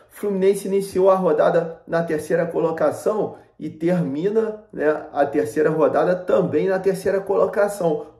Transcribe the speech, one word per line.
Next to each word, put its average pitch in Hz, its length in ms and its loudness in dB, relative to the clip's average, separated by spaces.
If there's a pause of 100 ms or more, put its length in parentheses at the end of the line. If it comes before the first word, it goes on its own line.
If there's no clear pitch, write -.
Fluminense 196 600 -2
iniciou 190 420 2
a 185 60 6
rodada 170 680 0
na 165 180 -2
terceira 165 440 -2
colocação 160 920 -2 (200)
e 151 100 -10
termina, 180 1040 -2
né, 151 400 -2
a 143 140 0
terceira 151 420 0
rodada 156 460 2
também - 540 0
na 190 100 0
terceira 190 420 0
colocação. 190 840 0 (140)